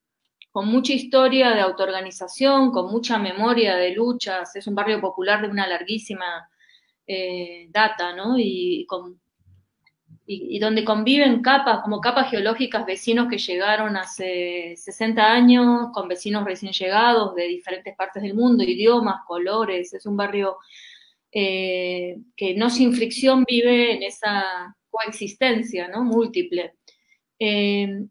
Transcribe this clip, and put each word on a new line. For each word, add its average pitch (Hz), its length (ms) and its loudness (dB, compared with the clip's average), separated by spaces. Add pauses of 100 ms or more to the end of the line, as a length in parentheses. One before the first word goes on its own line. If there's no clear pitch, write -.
(520)
con 202 160 -4
mucha 254 260 2
historia 262 580 4
de 214 100 4
autoorganización, 190 1120 0
con 185 200 -2
mucha 233 260 -2
memoria 208 580 0
de 180 200 0
luchas, 214 600 -4
es 202 120 -14
un 202 80 -6
barrio 208 260 -2
popular 190 400 0
de 214 60 -4
una 202 200 -4
larguísima, 180 800 -8 (600)
eh, 180 640 -8
data, 196 440 -2
¿no? 220 220 -2
Y, 190 440 -2
y 175 40 -12
con, 180 340 -12 (1080)
y, 202 280 -8
y 202 40 -4
donde 220 260 2
conviven 233 560 4
capas, 262 420 4
como 208 160 -4
capas 247 300 0
geológicas, 226 560 -2
vecinos 233 440 0
que 214 100 -4
llegaron 202 580 -2
hace 175 800 -8
sesenta 220 560 2
años, 247 600 8
con 190 140 -6
vecinos 202 380 -4
recién 190 260 -8
llegados 208 640 2
de 175 120 -2
diferentes 185 480 -8
partes 190 280 -8
del 202 120 -4
mundo, 240 280 4
idiomas, 220 640 2
colores, 180 640 -4
es 190 120 -14
un 202 100 -4
barrio, 196 420 -2 (720)
eh, 180 840 -4 (200)
que 190 160 -2
no 220 160 0
sin 240 240 2
fricción 254 540 2
vive 240 480 4
en 190 80 -6
esa 196 720 -6 (140)
coexistencia, 214 960 -4
¿no? 208 160 -6
Múltiple. 185 720 -2 (640)
Eh, 202 720 -2